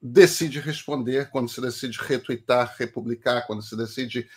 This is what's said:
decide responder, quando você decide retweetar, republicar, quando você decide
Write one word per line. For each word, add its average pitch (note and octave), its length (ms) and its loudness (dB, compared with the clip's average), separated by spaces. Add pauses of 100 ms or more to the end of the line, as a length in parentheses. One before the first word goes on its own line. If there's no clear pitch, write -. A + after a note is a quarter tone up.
decide D3+ 580 6
responder, C#3 680 -4
quando B2 200 -2
você A#2 120 -12
decide B2 400 -6
retweetar, B2 800 0
republicar, A#2+ 680 -2
quando G#2+ 160 -8
você G#2+ 140 -14
decide A#2 600 -6